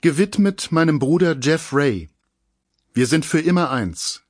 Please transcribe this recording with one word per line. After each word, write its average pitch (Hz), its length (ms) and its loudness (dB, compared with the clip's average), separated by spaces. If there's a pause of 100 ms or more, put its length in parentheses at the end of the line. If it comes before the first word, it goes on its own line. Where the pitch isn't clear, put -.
Gewidmet 196 640 0
meinem 160 280 2
Bruder 160 420 2
Jeff 151 320 -2
Ray. 120 380 0 (800)
Wir 123 140 2
sind 156 180 0
für 165 160 0
immer 175 300 2
eins. 104 600 -6